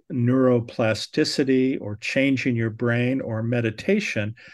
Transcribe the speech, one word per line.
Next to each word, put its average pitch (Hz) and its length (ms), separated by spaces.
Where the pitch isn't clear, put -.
neuroplasticity 131 1700
or 104 160
changing 135 580
your 113 140
brain 120 540
or 110 200
meditation 117 920